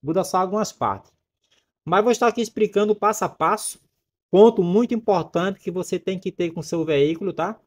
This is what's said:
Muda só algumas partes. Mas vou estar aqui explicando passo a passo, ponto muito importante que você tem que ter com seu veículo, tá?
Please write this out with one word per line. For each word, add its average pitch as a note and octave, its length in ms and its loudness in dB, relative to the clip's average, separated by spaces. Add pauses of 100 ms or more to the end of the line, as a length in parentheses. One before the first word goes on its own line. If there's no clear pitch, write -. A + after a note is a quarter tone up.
Muda E3+ 220 -2
só F#3 140 -2
algumas F#3+ 340 -2
partes. G2 400 -6 (720)
Mas F3+ 180 2
vou A#3+ 100 2
estar A#3+ 160 2
aqui A#3 120 -2
explicando G#3+ 540 0
passo G#3 320 -2
a - 20 -4
passo, - 500 -4 (520)
ponto G#3+ 320 6
muito G#3+ 320 0
importante F#3+ 680 -2
que F3+ 120 -8
você F3+ 260 -6
tem F#3+ 200 -6
que F#3 140 -8
ter F3 180 -4
com E3 120 -10
seu E3 200 -4
veículo, D#3 520 0
tá? F#3 320 -6